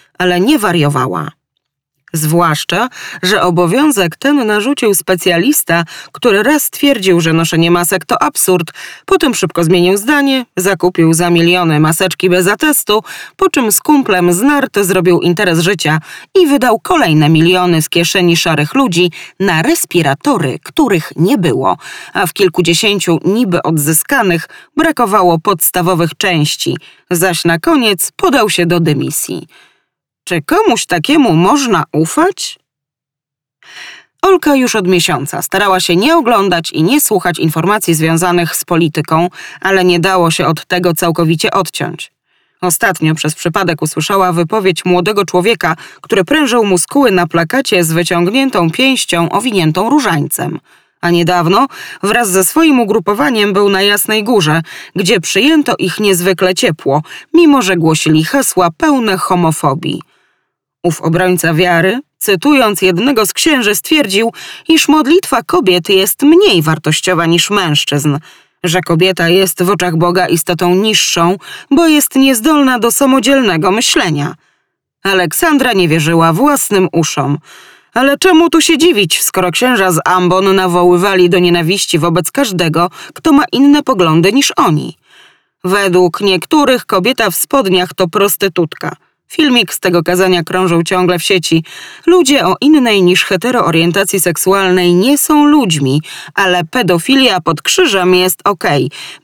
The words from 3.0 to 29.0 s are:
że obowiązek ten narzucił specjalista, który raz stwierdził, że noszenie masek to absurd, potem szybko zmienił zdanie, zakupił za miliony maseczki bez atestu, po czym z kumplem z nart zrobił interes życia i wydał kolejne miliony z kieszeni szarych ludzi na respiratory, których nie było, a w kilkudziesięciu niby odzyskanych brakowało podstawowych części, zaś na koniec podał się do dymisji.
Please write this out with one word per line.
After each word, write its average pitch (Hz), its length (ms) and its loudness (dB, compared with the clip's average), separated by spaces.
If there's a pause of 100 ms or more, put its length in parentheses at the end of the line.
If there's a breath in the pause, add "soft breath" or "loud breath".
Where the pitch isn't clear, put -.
że 190 200 0
obowiązek 180 760 0
ten 277 300 -2
narzucił 214 480 0
specjalista, 175 920 -2 (280 loud breath)
który 214 300 0
raz 285 200 2
stwierdził, 190 580 0
że 160 120 0
noszenie 165 380 0
masek 175 340 0
to - 180 -2
absurd, 180 500 -2 (340 loud breath)
potem 311 280 0
szybko 170 300 -2
zmienił 180 320 2
zdanie, 269 500 0 (100)
zakupił 180 580 0
za 175 160 0
miliony 170 500 2
maseczki 165 500 0
bez 180 160 2
atestu, 214 560 0 (340 loud breath)
po 381 140 0
czym 226 220 0
z - 80 -2
kumplem 196 520 2
z 175 100 -2
nart 277 380 0
zrobił 180 400 2
interes 170 380 0
życia 160 400 0 (440 loud breath)
i 339 40 4
wydał 254 340 2
kolejne 160 480 2
miliony 170 540 2
z - 60 -6
kieszeni 170 480 0
szarych 151 380 -2
ludzi 180 360 0 (300 loud breath)
na 180 220 0
respiratory, 175 1000 -2
których 208 540 -2
nie 214 220 0
było, 131 380 0 (360 loud breath)
a 190 140 -2
w 165 60 -6
kilkudziesięciu 180 920 0
niby 202 380 0
odzyskanych 165 840 -2 (280 loud breath)
brakowało 208 640 2
podstawowych 175 800 -2
części, 165 600 -2 (340 loud breath)
zaś 175 340 -2
na 170 140 2
koniec 226 580 -2
podał 254 340 0
się 175 160 -2
do 170 140 0
dymisji. 139 640 -4 (800 soft breath)